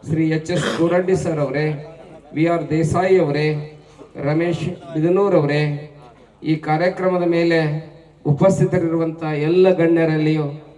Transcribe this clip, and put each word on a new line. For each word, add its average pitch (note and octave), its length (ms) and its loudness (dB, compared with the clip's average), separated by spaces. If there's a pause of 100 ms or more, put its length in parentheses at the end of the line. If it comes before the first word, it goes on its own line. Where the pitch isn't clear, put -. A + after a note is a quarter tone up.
ಶ್ರೀ D#3+ 240 0
ಎಚ್ D#3+ 200 -2
ಎಸ್ F3 140 -2
ಕೋರಡ್ಡಿ F3+ 520 0
ಸರ್ D#3+ 220 -2
ಅವರೇ, D3 600 -4 (360)
ವಿ D#3 120 2
ಆರ್ E3+ 240 -2
ದೇಸಾಯಿ F3 500 2
ಅವರೇ, D3+ 580 -2 (380)
ರಮೇಶ್ E3 760 -4
ಬಿದನೂರ್ F3+ 400 2
ಅವರೇ, D3 600 0 (480)
ಈ D#3 140 0
ಕಾರ್ಯಕ್ರಮದ F3+ 680 0
ಮೇಲೆ E3 680 0 (360)
ಉಪಸ್ಥಿತರಿರುವಂಥ E3 960 2
ಎಲ್ಲ D#3+ 480 2
ಗಣ್ಯರಲ್ಲಿಯೂ D#3 960 0 (120)